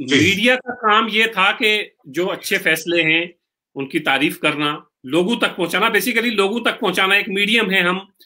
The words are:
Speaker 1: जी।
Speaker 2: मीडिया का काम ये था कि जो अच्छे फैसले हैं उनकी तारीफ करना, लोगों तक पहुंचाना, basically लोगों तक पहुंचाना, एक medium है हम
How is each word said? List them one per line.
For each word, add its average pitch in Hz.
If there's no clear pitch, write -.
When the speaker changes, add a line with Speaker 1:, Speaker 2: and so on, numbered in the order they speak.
Speaker 1:
जी। 131
Speaker 2:
मीडिया 196
का 247
काम 220
ये 220
था 202
कि 214
जो 160
अच्छे 196
फैसले 170
हैं 165
उनकी 139
तारीफ 151
करना, 151
लोगों 180
तक 226
पहुंचाना, 185
basically 226
लोगों 202
तक 226
पहुंचाना, 190
एक 196
medium 202
है 190
हम 185